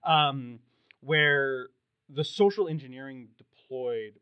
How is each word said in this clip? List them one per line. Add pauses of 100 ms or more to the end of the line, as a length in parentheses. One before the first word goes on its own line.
um, (420)
where (420)
the
social
engineering (100)
deployed